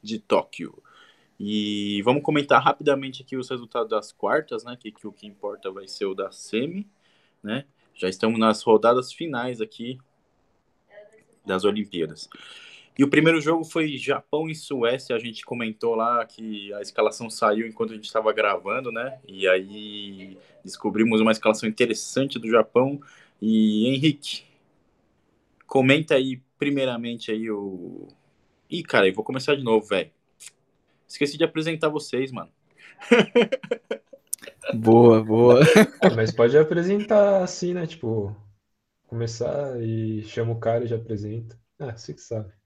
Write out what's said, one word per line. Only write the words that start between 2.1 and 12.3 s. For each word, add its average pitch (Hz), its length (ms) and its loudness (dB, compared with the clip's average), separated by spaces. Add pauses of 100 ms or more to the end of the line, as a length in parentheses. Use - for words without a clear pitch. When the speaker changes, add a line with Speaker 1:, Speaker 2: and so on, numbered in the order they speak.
Speaker 1:
comentar 143 400 2
rapidamente 135 580 -2
aqui - 140 -12
os 127 140 -8
resultados 120 400 -6
das 107 240 -6
quartas, 120 500 -4
né? 120 160 -16
Que, 107 140 -16
que - 120 -20
o 104 60 -12
que - 160 -20
importa 101 420 -12
vai 95 200 -16
ser - 160 -6
o 95 100 -4
da 95 160 -8
semi, 165 560 -8 (560)
né? 117 220 -8 (280)
Já - 140 -6
estamos 113 320 -2
nas 110 240 2
rodadas 117 480 4
finais 127 480 -8
aqui 117 400 -10 (1500)
das 95 200 -2
Olimpíadas. 98 640 -4 (680)